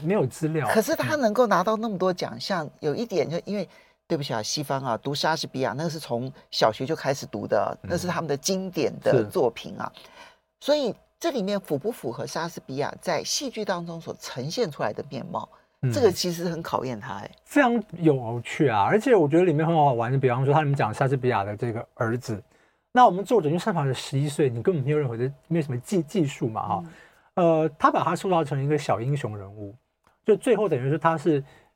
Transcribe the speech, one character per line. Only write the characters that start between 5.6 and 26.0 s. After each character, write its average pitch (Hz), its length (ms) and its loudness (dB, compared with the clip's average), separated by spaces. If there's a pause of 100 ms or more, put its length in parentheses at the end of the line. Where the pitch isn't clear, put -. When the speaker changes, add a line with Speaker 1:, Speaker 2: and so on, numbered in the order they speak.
Speaker 2:
亚 113 120 0
那 143 100 -6
个 170 60 -4
是 156 80 -6
从 123 340 -6 (200)
小 113 200 4
学 131 140 -8
就 156 100 -4
开 139 160 -2
始 135 140 -6
读 107 220 -8
的， 104 360 0
Speaker 1:
嗯。 92 60 -10
Speaker 2:
那 175 80 0
是 180 100 -4
他 170 140 -4
们 160 60 -6
的 143 100 -2
经 190 320 -4
典 147 320 -2
的 - 100 2
Speaker 1:
是。 113 140 4
Speaker 2:
作 123 240 2
品 - 300 -8
啊。 - 120 -8 (680)
所 294 160 2
以 254 180 0 (260)
这 339 120 -2
里 262 100 -4
面 196 180 -2
符 151 180 -4
不 202 140 -4
符 - 200 -8
合 131 160 -8
莎 165 200 -6
士 165 180 -12
比 135 100 -12
亚 135 240 -4
在 160 240 -4
戏 - 260 -6
剧 214 140 -8
当 175 220 -4
中 165 160 -12
所 - 180 -10
呈 131 320 -8
现 220 180 -2
出 143 140 -6
来 107 80 0
的 - 180 -10
面 131 220 -10
貌？ 110 160 -6 (360)
Speaker 1:
嗯。 127 80 2
Speaker 2:
这 254 100 0
个 202 100 8
其 180 200 -2
实 170 180 -4
很 165 120 -6
考 - 220 -4
验 123 160 -6
他 101 200 -10
哎。 - 120 -14 (140)
Speaker 1:
非 294 160 4
常 240 200 2 (120)
有 131 480 2
趣 - 260 0
啊， 107 160 4
而 160 160 4
且 247 160 4
我 160 120 6
觉 156 100 4
得 185 80 6
里 165 80 4
面 156 120 2
很 170 80 4
好 143 200 6
玩， 117 260 0
比 131 80 2
方 123 160 2
说 139 100 4
他 156 80 4
们 139 140 0
讲 110 180 0
莎 139 140 2
士 135 80 2
比 123 140 0
亚 104 160 2
的 104 100 -6
这 117 160 -4
个 113 220 -8
儿 120 240 -2
子， 107 240 -8 (500)
那 247 140 8
我 202 60 8
们 190 140 -2
作 226 160 4
者 151 60 -2
因 143 60 2
为 175 60 0
莎 - 60 -6
士 220 80 0
比 170 60 -2
亚 143 60 0
是 131 80 0
十 - 260 -4
一 147 100 0
岁， 143 200 2
你 117 120 -4
根 190 120 2
本 139 100 -2
没 143 80 0
有 151 60 2
任 143 100 0
何 117 100 -4
的， 131 140 -2 (160)
没 165 120 0
有 151 40 0
什 139 80 -6
么 123 80 -4
技-， 180 240 0